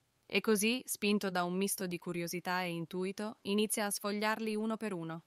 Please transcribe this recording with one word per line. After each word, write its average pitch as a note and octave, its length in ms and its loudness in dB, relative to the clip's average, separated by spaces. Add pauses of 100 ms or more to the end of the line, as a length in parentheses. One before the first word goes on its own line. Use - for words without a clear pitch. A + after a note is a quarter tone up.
(240)
e - 160 2
così, A3 460 4
spinto G3+ 420 2
da F3+ 160 2
un F3+ 140 0
misto G3 280 0
di F3 120 -4
curiosità F3+ 640 -4
e F3+ 80 -2
intuito, F#3 720 -4
inizia G#3+ 420 2
a G3+ 60 0
sfogliarli G#3+ 640 0
uno A3 220 0
per G#3 160 -2
uno. E3 320 -6